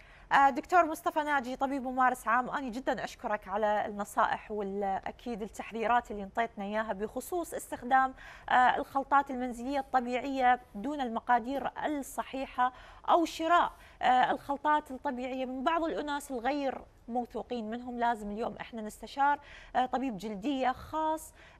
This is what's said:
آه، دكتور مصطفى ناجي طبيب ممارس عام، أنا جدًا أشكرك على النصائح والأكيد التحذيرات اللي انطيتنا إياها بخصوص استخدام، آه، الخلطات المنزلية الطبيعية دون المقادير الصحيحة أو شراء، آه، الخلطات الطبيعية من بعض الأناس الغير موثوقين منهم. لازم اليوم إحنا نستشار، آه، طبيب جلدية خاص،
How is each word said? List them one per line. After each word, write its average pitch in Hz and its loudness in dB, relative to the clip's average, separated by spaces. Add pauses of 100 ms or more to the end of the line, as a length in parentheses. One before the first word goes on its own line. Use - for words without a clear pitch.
(320)
آه، 269 8
دكتور 339 4
مصطفى 320 -2
ناجي 269 0
طبيب 269 -2
ممارس 254 2
عام، 233 2
أنا 277 -4
جدًا 240 -4
أشكرك 208 -6
على 208 0
النصائح 208 -2
والأكيد 196 -4
التحذيرات 226 -2
اللي 208 -8
انطيتنا 214 -4
إياها 214 -2
بخصوص 247 -6
استخدام، 262 0 (340)
آه، - 0
الخلطات 277 4
المنزلية 247 -4
الطبيعية 247 2 (140)
دون 285 -4
المقادير 240 0 (160)
الصحيحة 254 -2 (360)
أو 330 6
شراء، 320 4 (300)
آه، 254 6
الخلطات 302 0
الطبيعية 254 -4
من 262 -4
بعض 330 2
الأناس 294 -4
الغير 269 -2 (300)
موثوقين 233 -6
منهم. 247 -8
لازم 233 0
اليوم 208 -4
إحنا 226 -10
نستشار، 269 0 (380)
آه، 247 2
طبيب 254 -2
جلدية 226 -2
خاص، 311 -2 (260)